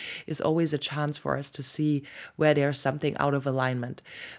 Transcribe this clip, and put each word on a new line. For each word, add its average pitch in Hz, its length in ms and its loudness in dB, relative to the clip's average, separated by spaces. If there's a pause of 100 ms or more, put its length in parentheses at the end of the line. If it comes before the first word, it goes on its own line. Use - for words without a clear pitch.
(260)
is 156 160 -4
always 160 320 2
a 147 40 0
chance 147 400 -2
for 139 200 -2
us 143 140 -6
to 139 120 -10
see 147 400 2 (320)
where 151 180 6
there's 143 260 4
something 139 380 0
out 143 160 2
of 139 140 0
alignment. 127 540 -2 (380)